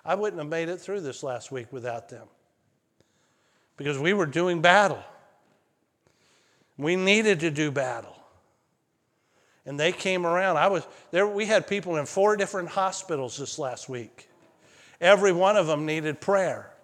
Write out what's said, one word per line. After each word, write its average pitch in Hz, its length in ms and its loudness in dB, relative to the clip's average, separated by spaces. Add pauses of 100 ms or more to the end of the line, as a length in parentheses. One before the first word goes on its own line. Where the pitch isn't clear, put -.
I 165 120 -2
wouldn't 196 260 -4
have 147 80 -8
made 165 180 -4
it 180 140 -8
through 202 180 -8
this 143 240 -10
last 123 260 -8
week 123 220 -10
without 117 380 -10
them 117 180 -20 (1500)
because 143 200 -4
we 160 140 0
were 202 140 2
doing 170 360 0
battle. 175 420 6 (1700)
We 160 200 0
needed 196 440 2
to 165 100 0
do 147 200 -2
battle. 127 460 -6 (1500)
And 143 140 -8
they 170 140 2
came 185 320 -2
around. 175 320 2
I 165 100 4
was 185 180 0 (260)
there. 185 140 2
We 208 200 -2
had 196 220 2
people 190 280 -4
in 143 100 -2
four 208 300 2
different 190 320 -4
hospitals 165 680 -4
this 139 200 -10
last 131 300 -8
week. 123 420 -14 (720)
Every 190 320 6
one 190 240 4
of 180 120 2
them 151 180 0
needed 156 340 -2
prayer. 170 540 -2 (100)